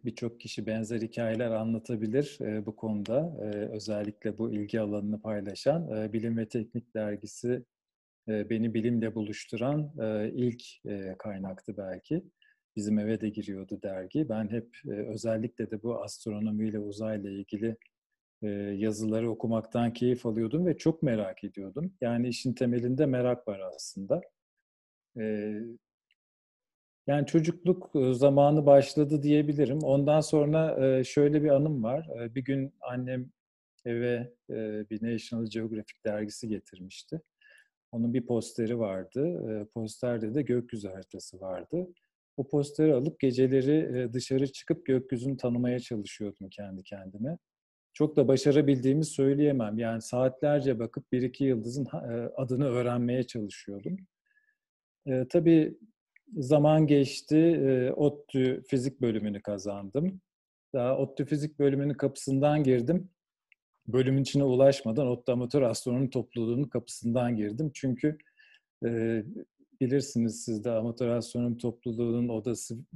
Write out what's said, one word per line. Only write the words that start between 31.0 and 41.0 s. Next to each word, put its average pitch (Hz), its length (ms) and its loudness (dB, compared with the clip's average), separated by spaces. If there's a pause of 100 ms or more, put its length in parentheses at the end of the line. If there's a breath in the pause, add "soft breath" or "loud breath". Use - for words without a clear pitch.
şöyle 147 400 4
bir 151 60 4
anım 143 340 4
var. 147 240 -2 (120)
E, 117 160 -6
bir 135 80 -2
gün 135 380 -2
annem 127 500 -6 (540)
eve, 120 480 -2 (160)
e, 107 400 -6
bir 113 240 -4
National 113 320 -4
Geographic 110 600 -6
dergisi 107 420 -4
getirmişti. 98 760 -10 (680 soft breath)
Onun 117 220 -2
bir 127 120 -2
posteri 117 540 -2
vardı. 110 720 -4
E, 104 140 -6
posterde 113 720 -4
de 147 60 0
gökyüzü 120 460 -2
haritası 92 540 -14